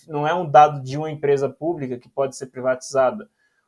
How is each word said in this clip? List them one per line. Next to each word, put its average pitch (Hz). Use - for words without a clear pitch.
não 147
é 160
um 180
dado 147
de 131
uma 156
empresa 143
pública 135
que -
pode 135
ser 135
privatizada, 127